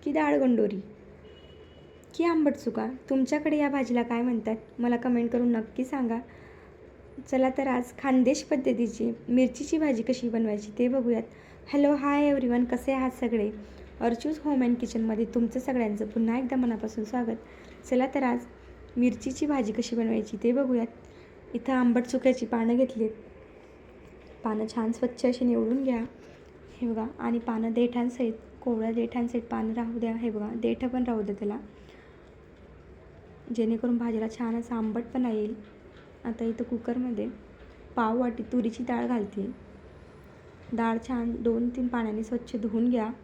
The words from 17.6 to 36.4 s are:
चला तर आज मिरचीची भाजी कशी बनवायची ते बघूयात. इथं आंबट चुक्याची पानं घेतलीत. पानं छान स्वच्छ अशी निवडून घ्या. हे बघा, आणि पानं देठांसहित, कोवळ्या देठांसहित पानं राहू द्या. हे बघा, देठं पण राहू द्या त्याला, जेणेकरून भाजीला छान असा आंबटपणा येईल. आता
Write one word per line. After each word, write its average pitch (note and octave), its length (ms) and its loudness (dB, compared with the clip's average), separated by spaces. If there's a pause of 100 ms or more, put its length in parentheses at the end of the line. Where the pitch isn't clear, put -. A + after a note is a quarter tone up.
चला B3+ 180 4
तर C#4 160 0
आज A#3+ 220 0 (520)
मिरचीची B3+ 480 0
भाजी C4 280 0
कशी A#3 220 -2
बनवायची A3 480 0
ते A#3 80 4
बघूयात. B3 360 2 (680)
इथं B3 200 -2
आंबट B3 300 4
चुक्याची B3+ 420 2
पानं A#3 320 2
घेतलीत. A3+ 340 2 (1300)
पानं A3 220 -2 (100)
छान A3+ 160 0
स्वच्छ B3 340 -2
अशी B3 200 2
निवडून A#3+ 380 2
घ्या. A#3+ 220 0 (760)
हे B3 60 -2
बघा, A3 200 -2 (120)
आणि A#3 200 0
पानं A3+ 320 -2
देठांसहित, A#3+ 640 0 (280)
कोवळ्या A3+ 300 0
देठांसहित A#3 520 -2
पानं A3 300 -4
राहू A#3 260 -4
द्या. A3+ 160 -2
हे A3+ 140 -2
बघा, G#3 260 -4
देठं A#3 320 -2
पण B3+ 160 0
राहू A#3 180 0
द्या G3+ 180 -2
त्याला, G#3 200 -4 (2000)
जेणेकरून A3+ 420 0
भाजीला A3 400 -2
छान A#3 220 -2
असा A#3 160 -6
आंबटपणा A#3 540 -2
येईल. G#3+ 260 -2 (680)
आता A#3 180 -6